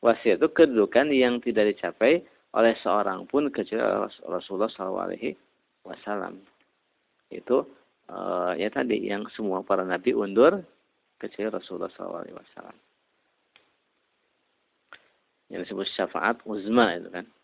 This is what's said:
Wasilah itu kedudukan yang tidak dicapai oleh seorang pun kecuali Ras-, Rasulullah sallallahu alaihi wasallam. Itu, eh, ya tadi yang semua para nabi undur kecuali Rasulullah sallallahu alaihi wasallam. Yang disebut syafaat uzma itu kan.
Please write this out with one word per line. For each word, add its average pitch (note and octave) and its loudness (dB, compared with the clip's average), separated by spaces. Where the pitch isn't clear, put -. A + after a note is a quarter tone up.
Wasilah A2 4
itu D#3 4
kedudukan C#3 4
yang B2 4
tidak G#2+ 2
dicapai C3 2
oleh A2+ 6
seorang F#2+ -2
pun C#3+ 0
kecuali A2 -4
Ras-, G2+ -2
Rasulullah F#2+ -4
sallallahu F#2 -6
alaihi G#2+ -8
wasallam. F#2 -10
Itu, C#3 -2
eh, F2+ -4
ya G#2+ -4
tadi A#2 -2
yang G2+ -6
semua F#2+ -4
para F#2 0
nabi F#2 0
undur A#2 4
kecuali G#2+ -8
Rasulullah F2+ -8
sallallahu F2+ -12
alaihi - -18
wasallam. - -20
Yang F2+ -8
disebut F#2+ -6
syafaat G2 -2
uzma G#2+ 2
itu F2 -12
kan. F2+ -10